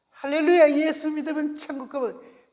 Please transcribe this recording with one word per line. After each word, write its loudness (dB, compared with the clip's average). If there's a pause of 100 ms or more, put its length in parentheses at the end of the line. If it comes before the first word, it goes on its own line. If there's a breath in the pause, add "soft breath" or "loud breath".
(120)
할렐루야, 4
예수 -2
믿으면 -6
천국 -12
가면 -8 (180)